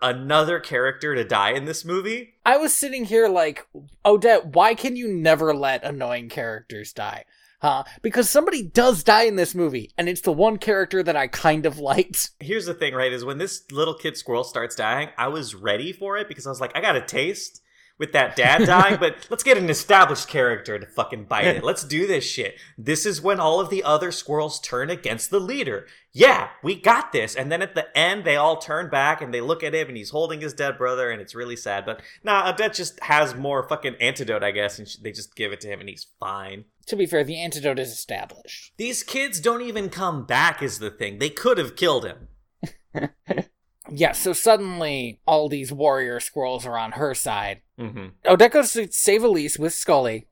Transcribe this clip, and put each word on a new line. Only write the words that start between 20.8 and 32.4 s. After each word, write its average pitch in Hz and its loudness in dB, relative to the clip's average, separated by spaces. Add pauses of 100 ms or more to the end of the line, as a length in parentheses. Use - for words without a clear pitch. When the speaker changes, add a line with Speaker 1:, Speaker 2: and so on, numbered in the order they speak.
Speaker 1:
fucking 107 -6
bite 110 2
it. 107 2
Speaker 2:
<laughs> 127 0
Speaker 1:
Let's 185 -2
do 156 -2
this 165 0
shit." - -6 (220)
This 143 -2
is 160 -4
when 185 0
all 160 4
of 180 -2
the 190 -2
other 156 2
squirrels 151 -4
turn 127 -4
against 113 -6
the 202 2
leader. 185 -6 (280)
Yeah, 160 6 (160)
we 170 -2
got 233 4
this. 110 -2
And 135 -4
then 170 -2
at 190 -6
the 156 -4
end, 180 2
they 147 4
all 156 4
turn 156 -6
back 147 2
and 127 -10
they 120 -2
look 160 -2
at 151 -4
him 151 -4
and 123 -14
he's 101 -14
holding 156 -4
his 147 -10
dead 143 -4
brother 127 -2
and 107 -8
it's 95 -18
really 120 -10
sad. 101 -6
But 110 -8 (220)
nah, 196 2